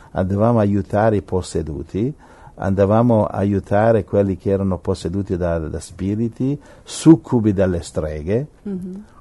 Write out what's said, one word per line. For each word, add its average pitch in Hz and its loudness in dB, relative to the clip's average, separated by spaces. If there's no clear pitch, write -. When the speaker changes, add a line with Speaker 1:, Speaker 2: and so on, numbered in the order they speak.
Speaker 1:
andavamo 101 2
a 110 4
aiutare 101 2
i 95 0
posseduti, 87 -4
andavamo 104 2
a - -6
aiutare 101 2
quelli 98 0
che 98 -6
erano 95 0
posseduti 95 -4
da, 85 -2
da 78 -6
spiriti, 113 -4
succubi 127 4
dalle 92 0
streghe. 80 -4
Speaker 2:
Mhm. 190 -10